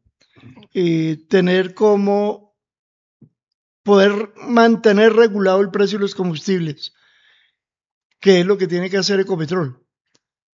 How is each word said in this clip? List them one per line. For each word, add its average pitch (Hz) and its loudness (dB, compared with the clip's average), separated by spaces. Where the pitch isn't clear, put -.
eh, 160 -2
tener 185 0
como 208 -2
poder 202 2
mantener 226 4
regulado 202 2
el 202 -2
precio 202 -2
de 196 -4
los 196 -6
combustibles, 170 -6
que 190 4
es 175 0
lo 196 0
que 185 -2
tiene 175 -6
que 196 -4
hacer 196 -2
Ecopetrol. 170 -6